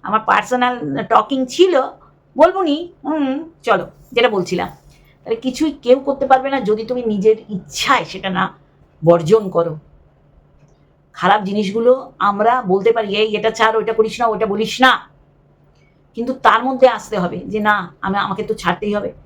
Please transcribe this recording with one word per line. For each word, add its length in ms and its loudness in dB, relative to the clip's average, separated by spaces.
আমার 180 -2
পার্সোনাল 840 -2
টকিং 420 -2
ছিল, 340 4
বলবো 240 4
নি। 300 -2
হুম, 460 -4
চলো, 280 0
যেটা 160 2
বলছিলাম, 400 -4
তাহলে 120 -6
কিছুই 360 -4
কেউ 280 2
করতে 260 -4
পারবে 240 2
না 100 -2
যদি 240 -2
তুমি 180 -6
নিজের 340 2
ইচ্ছায় 560 -2
সেটা 260 -8
না 280 -4
বর্জন 460 4
করো। 260 -2
খারাপ 300 2
জিনিসগুলো 760 0
আমরা 440 2
বলতে 300 2
পারি, 240 -2
"এই 200 0
এটা 140 0
ছাড়, 280 2
ওইটা 140 -2
করিস 280 0
না, 60 2
ওইটা 200 0
বলিস 340 -4
না", 300 4
কিন্তু 180 -6
তার 320 0
মধ্যে 240 4
আসতে 300 -2
হবে 200 -2
যে, 220 -6
"না, 400 0
আমি, 160 -2
আমাকে 260 -4
তো 120 -4
ছাড়তেই 400 -2
হবে 180 -4